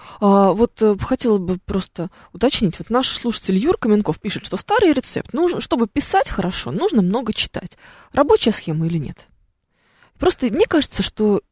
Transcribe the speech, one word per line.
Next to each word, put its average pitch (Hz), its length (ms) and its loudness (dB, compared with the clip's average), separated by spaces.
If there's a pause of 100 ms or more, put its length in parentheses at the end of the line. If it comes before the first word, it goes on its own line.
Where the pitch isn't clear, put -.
(200)
А, 196 320 4
вот, 220 200 0 (100)
э, 214 180 2
хотела 233 380 0
бы 180 260 -4
просто - 460 -6 (220)
уточнить. 214 480 0
Вот - 100 -14
наш 254 180 0
слушатель - 480 -2
Юр 254 220 2
Каменков 208 420 0
пишет, - 240 -8
что - 120 -6
старый 392 360 2
рецепт. - 400 -4
Нужно, 349 280 0
чтобы 233 260 0
писать 381 420 0
хорошо, - 440 -4
нужно 285 280 0
много 208 320 0
читать. - 460 -8 (340)
Рабочая 294 400 4
схема 160 340 -4
или 170 120 -2
нет? - 300 -10 (880)
Просто 349 280 0
мне 254 200 2
кажется, - 360 0
что 208 500 0